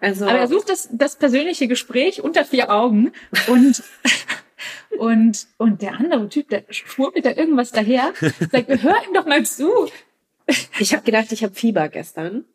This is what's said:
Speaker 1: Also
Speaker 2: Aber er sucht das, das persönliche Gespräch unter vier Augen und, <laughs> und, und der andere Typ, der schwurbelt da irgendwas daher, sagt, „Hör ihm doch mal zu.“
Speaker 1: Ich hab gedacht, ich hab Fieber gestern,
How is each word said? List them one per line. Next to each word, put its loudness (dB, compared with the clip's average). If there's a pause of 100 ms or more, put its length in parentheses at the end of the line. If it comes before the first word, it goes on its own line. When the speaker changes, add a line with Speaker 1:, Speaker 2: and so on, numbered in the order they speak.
Speaker 1:
Also -2
Speaker 2:
Aber 2
er 0
sucht 0
das, -4
das -2
persönliche 0
Gespräch -2
unter 0
vier -2
Augen 2 (340)
und, 6 (580)
<laughs> -14
und, 2 (100)
und 0
der -8
andere 0
Typ, -6
der -4
schwurbelt -4
da 0
irgendwas 0
daher, 0 (400)
sagt, 2 (160)
„Hör 4 (120)
ihm -8
doch 0
mal 2
zu.“ 0 (880)
Speaker 1:
Ich -2
hab -2
gedacht, 0
ich -6
hab -4
Fieber 0
gestern, -10